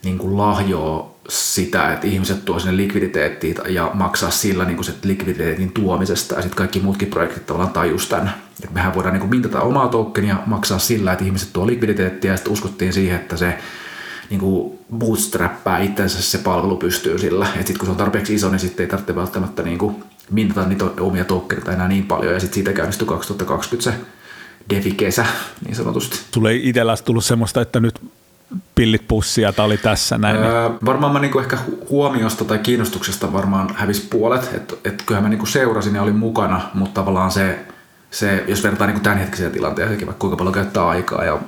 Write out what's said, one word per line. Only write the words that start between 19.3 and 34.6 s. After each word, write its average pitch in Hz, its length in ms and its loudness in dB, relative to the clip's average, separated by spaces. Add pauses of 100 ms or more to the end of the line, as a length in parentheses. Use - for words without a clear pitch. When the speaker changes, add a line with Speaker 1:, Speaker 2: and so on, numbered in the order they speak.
Speaker 1:
niinku 92 400 -2 (280)
mintata 98 360 2
niitä 95 180 0 (140)
omia 92 260 0
tokenita - 460 -2
enää 90 160 0
niin 95 180 2
paljon, 85 280 0
ja 92 60 0
sit 92 140 -2
siitä 98 200 0
käynnistyi 98 340 -2
kaksituhatta - 380 -4
kaksikymmentä - 460 -2
se 104 60 -2 (720)
DeFi-kesä 101 560 2 (400)
niin - 100 -6
sanotusti. 117 440 -4 (140)
Speaker 2:
Sulle 110 180 4
ei 127 180 2
itselläsi 113 340 2
tullut 113 220 2
semmoista, 117 360 2
että 117 180 0
nyt 113 220 2 (760)
pillit 110 320 4
pussia, 107 460 2
tää 107 120 2
oli 107 120 4
tässä 110 400 0
näin, 107 180 4
niin 113 160 2
Speaker 1:
Öö, 117 180 2 (160)
varmaan 143 280 2
mä 143 60 4
niinku 139 200 4
ehkä 123 180 0 (100)
hu-, - 220 -6
huomiosta 131 560 2
tai 107 120 2
kiinnostuksesta 104 760 0
varmaan 98 420 2
hävis 101 260 0
puolet, 120 520 0
et, - 320 -8